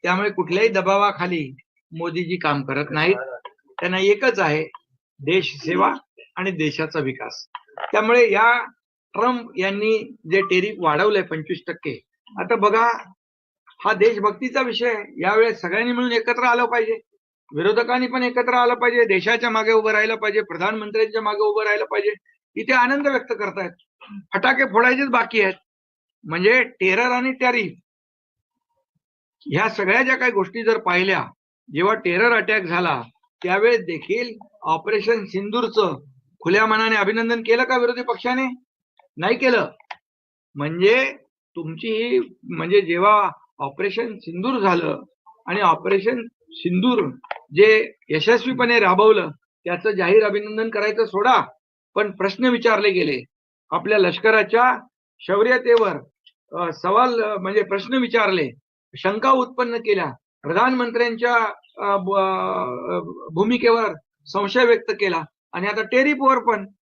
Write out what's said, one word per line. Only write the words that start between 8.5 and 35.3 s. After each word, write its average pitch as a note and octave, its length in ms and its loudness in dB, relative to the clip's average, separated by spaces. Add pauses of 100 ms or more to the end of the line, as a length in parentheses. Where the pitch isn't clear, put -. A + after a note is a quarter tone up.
ट्रम्प A#3 440 -2
यांनी G3+ 580 -2 (160)
जे F#3+ 100 4
टॅरिफ F#3 380 0
वाढवलंय F3+ 420 2
पंचवीस E3 460 -8
टक्के, D#3 340 -10 (380)
आता F#3 160 0
बघा, A3+ 420 2 (880)
हा G#3 80 2
देशभक्तीचा G#3+ 680 0
विषय A#3+ 260 -4
आहे. G#3+ 340 -6
यावेळेस A3 400 2
सगळ्यांनी G#3+ 300 -2
मिळून B3 200 -2
एकत्र A#3 320 0
आलं A#3+ 220 2
पाहिजे, A3+ 340 -2 (560)
विरोधकांनी A#3 520 0
पण B3+ 160 -2
एकत्र B3 300 0
आलं B3 200 4
पाहिजे, A#3+ 300 2
देशाच्या A3 460 0
मागे A3 220 0
उभं A3 200 4
राहिलं G#3+ 240 0
पाहिजे, G#3+ 260 0
प्रधानमंत्र्यांच्या G#3+ 800 -4
मागे G#3 200 -2
उभं G#3+ 220 0
राहिलं G#3 220 0
पाहिजे. G#3 280 -2 (420)
इथे A#3+ 180 -2
आनंद C4 340 2
व्यक्त C4 260 -2
करतायत, F#3+ 380 -6 (600)
फटाके B3+ 320 2
फोडायचेच B3+ 420 2
बाकी A#3 340 0
आहेत. F#3+ 120 0 (720)
म्हणजे G3 360 2
टेरर A3+ 480 0
आणि B3 200 -2
टॅरिफ B3 400 -2 (1700)
ह्या G#3 240 0
सगळ्या G#3+ 340 0
ज्या C4 120 2
काही B3+ 160 0
गोष्टी G3 320 -4
जर A3 140 2
पाहिल्या, F3+ 480 0 (480)
जेव्हा F#3 200 2
टेरर G#3 420 2
अटॅक G#3+ 280 0
झाला E3 380 -2 (420)
त्यावेळेस G#3 360 2
देखील G3 580 -6 (240)
ऑपरेशन G3+ 640 -2
सिंदूरचं G3+ 760 -2 (400)